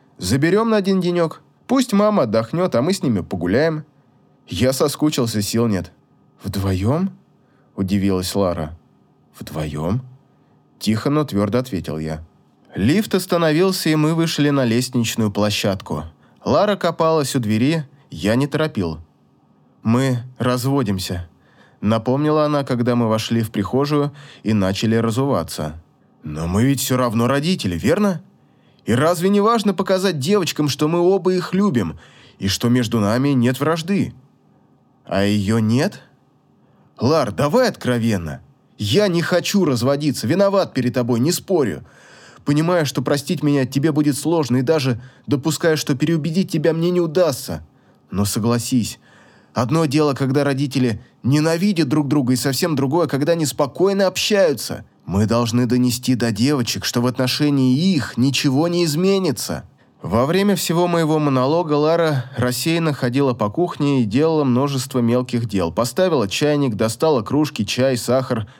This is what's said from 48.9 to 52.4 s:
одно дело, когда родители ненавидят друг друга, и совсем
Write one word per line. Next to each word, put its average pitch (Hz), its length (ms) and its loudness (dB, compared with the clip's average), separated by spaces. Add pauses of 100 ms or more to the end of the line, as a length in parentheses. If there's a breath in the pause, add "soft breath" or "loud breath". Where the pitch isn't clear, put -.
одно 127 320 0
дело, 147 280 2
когда 135 300 0
родители 131 580 0 (200 loud breath)
ненавидят 165 640 2
друг 147 200 -2
друга, 131 260 2
и 127 40 2
совсем 147 380 -2